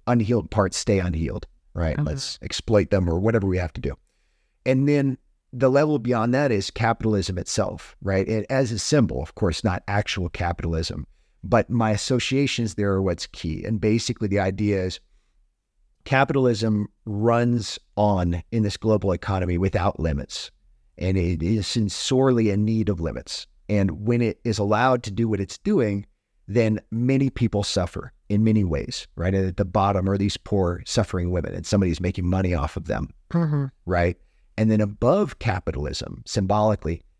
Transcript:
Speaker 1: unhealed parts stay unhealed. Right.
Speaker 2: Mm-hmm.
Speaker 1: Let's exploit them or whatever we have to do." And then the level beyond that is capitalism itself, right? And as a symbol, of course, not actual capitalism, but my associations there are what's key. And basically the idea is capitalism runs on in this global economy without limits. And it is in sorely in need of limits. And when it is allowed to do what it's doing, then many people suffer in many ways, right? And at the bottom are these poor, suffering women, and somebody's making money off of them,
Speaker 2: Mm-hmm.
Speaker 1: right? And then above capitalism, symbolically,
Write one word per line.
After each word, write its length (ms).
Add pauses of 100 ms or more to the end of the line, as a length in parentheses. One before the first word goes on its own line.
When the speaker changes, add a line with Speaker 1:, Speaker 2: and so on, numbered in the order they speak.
Speaker 1:
unhealed 440
parts 240
stay 240
unhealed. 480 (260)
Right. 220
Speaker 2:
Mm-hmm. 120
Speaker 1:
Let's 340
exploit 480
them 200
or 100
whatever 280
we 100
have 160
to 80
do." 140 (720)
And 240
then 280 (360)
the 160
level 300
beyond 340
that 180
is 180
capitalism 680
itself, 640
right? 260
And 220
as 240
a 60
symbol, 420
of 140
course, 280
not 240
actual 400
capitalism, 800 (380)
but 240
my 220
associations 840
there 160
are 100
what's 260
key. 360
And 160
basically 480
the 120
idea 440
is 160 (1040)
capitalism 840 (180)
runs 720 (160)
on 560
in 120
this 140
global 360
economy 440
without 420
limits. 520 (460)
And 200
it 240
is 360
in 120
sorely 600
in 160
need 240
of 100
limits. 480 (220)
And 360
when 160
it 220
is 160
allowed 440
to 80
do 160
what 120
it's 180
doing, 480 (420)
then 320 (120)
many 380
people 340
suffer 500 (160)
in 140
many 200
ways, 520
right? 180
And 140
at 100
the 80
bottom 440
are 80
these 200
poor, 480
suffering 460
women, 240
and 100
somebody's 360
making 260
money 260
off 240
of 80
them, 240 (220)
Speaker 2:
Mm-hmm. 340 (200)
Speaker 1:
right? 320 (400)
And 140
then 100
above 580
capitalism, 880
symbolically, 760 (180)